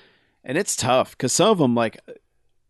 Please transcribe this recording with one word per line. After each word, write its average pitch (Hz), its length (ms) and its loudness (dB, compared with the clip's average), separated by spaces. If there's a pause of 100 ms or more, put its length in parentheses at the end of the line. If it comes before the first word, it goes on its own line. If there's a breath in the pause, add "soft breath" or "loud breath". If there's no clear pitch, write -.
(460 soft breath)
And 131 120 -6
it's - 180 -4
tough, 123 420 0
'cause 127 160 -4
some 180 160 4
of 190 120 2
'em, 123 140 2
like, 117 240 -2 (720)